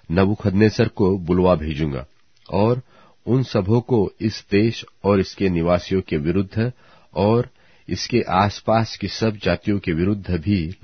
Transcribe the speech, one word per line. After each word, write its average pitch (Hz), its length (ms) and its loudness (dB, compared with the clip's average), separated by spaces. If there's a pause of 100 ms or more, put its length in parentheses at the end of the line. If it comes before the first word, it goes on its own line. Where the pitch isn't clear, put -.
(100)
नबूखदनेस्सर 104 800 2
को 101 300 0
बुलवा 90 360 2
भेजूंगा, 73 520 -4 (440)
और 117 320 0 (440)
उन 135 160 2
सबों 110 380 0
को 113 400 0
इस - 300 -4
देश 107 340 2 (200)
और 98 160 4
इसके 95 280 -2
निवासियों 87 520 0
के - 160 -4
विरुद्ध 98 560 -2 (420)
और 113 360 2 (380)
इसके 110 340 -2
आसपास 107 720 0
की 101 120 -6
सब 110 280 -2
जातियों 98 420 -2
के 92 140 -4
विरुद्ध 92 380 -2
भी 90 540 -2